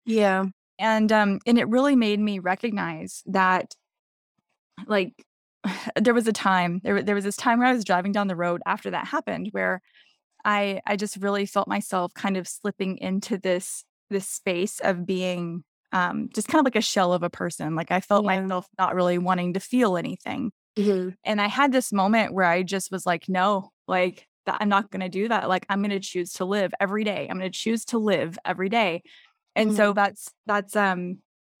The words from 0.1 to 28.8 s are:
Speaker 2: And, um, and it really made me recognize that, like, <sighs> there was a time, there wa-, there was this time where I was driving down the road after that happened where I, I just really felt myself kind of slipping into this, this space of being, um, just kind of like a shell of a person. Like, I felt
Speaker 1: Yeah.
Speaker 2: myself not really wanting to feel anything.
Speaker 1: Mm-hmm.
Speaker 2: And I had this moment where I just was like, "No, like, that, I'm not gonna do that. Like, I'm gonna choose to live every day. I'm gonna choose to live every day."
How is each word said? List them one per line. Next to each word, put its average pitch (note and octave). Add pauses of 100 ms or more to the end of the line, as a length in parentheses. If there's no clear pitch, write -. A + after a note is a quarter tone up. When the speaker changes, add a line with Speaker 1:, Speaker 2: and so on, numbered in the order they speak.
Speaker 2:
And, A3
um, G3+
and A#3
it G#3+
really C4
made G#3
me G#3
recognize F#3
that, F#3 (1120)
like, G3 (400)
<sighs> -
there A#3
was A3+
a A3
time, F3+
there G3+
wa-, G3
there G3+
was G3+
this G3+
time A#3
where B3
I B3+
was A#3
driving F#3
down G3+
the F#3
road F3
after G3
that F3+
happened F#3+
where F#3 (640)
I, G3+
I G#3
just G3+
really G3+
felt G3
myself F#3+
kind G3
of F3+
slipping F#3+
into F#3+
this, F#3 (260)
this G3
space F3+
of F3+
being, F3+ (280)
um, F3+
just G#3+
kind D#4
of C#4
like A#3+
a A3
shell F3+
of F3+
a F3
person. E3
Like, E3
I F3+
felt G#3
Speaker 1:
Yeah. F#3+
Speaker 2:
myself F#3 (100)
not F#3
really F3+
wanting F3+
to F#3+
feel A3+
anything. F3+ (240)
Speaker 1:
Mm-hmm. F#3+ (140)
Speaker 2:
And G#3
I G3+
had B3
this B3+
moment G3+
where F#3
I F3
just F#3
was F#3
like, F3
"No, F#3+ (160)
like, F3+ (200)
that, -
I'm G#3
not G3
gonna F#3+
do G3
that. A3
Like, F3+
I'm G3
gonna G3+
choose F3+
to F#3+
live F#3+
every G3+
day. F3+
I'm F#3+
gonna F#3
choose A3
to A#3
live F3+
every F#3
day." F#3+ (540)